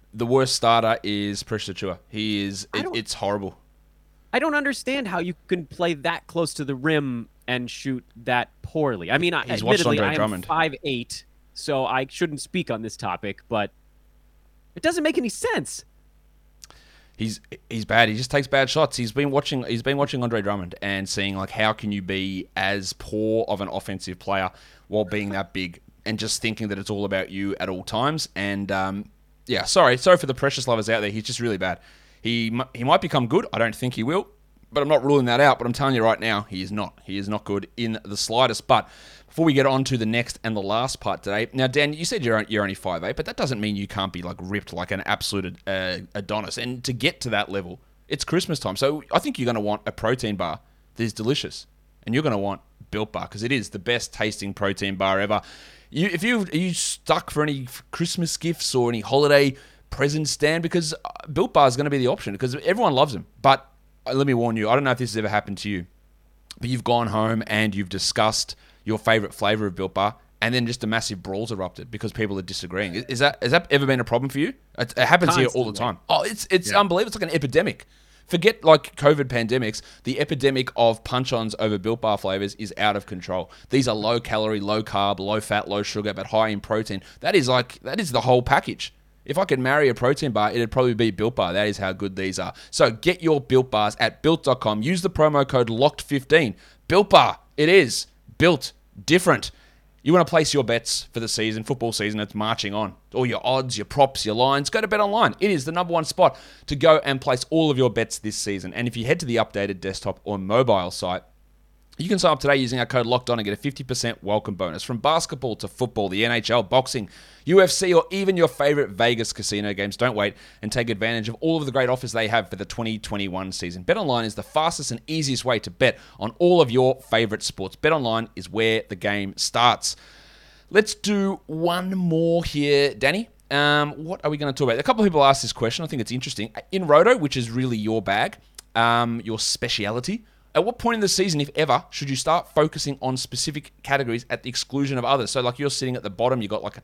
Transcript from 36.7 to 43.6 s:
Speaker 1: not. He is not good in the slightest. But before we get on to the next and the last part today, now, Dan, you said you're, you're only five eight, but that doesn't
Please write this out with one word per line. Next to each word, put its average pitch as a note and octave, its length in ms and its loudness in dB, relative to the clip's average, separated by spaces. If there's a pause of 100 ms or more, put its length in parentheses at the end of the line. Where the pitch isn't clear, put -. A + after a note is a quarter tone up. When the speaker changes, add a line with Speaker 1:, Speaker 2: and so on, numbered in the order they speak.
Speaker 1:
not. G#2 340 -8
He G2 140 -8
is G2 100 -8
not G#2 160 -6
good G2+ 320 -4
in A2+ 280 -4
the G2+ 120 -10
slightest. A#2 500 0
But A2+ 220 2 (400)
before D#3+ 160 0
we D#3+ 80 6
get C3+ 140 6
on C3+ 180 2
to C3 120 -2
the A2+ 100 0
next A#2 360 -2
and A2 140 -4
the G2+ 60 -4
last A2 380 -2
part G2 220 -4
today, G#2 300 -2
now, C3 160 0
Dan, D3 240 2
you D#3 120 -8
said F3+ 200 -4
you're, A2+ 240 2
you're G#2+ 140 0
only F#2+ 120 -2
five F2 300 -6
eight, A2 100 -4
but D#3 120 -6
that A3 100 -10
doesn't C3 240 -2